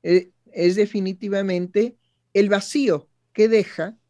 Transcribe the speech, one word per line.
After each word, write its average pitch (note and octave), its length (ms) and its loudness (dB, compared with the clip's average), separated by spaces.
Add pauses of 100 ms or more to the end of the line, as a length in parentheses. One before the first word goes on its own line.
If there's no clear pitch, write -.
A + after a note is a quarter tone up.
eh, F3+ 280 0 (200)
es F3+ 240 0
definitivamente G3 1200 -2 (380)
el G3+ 160 2
vacío G3 580 -2 (260)
que G#3+ 140 4
deja G#3 500 -2 (120)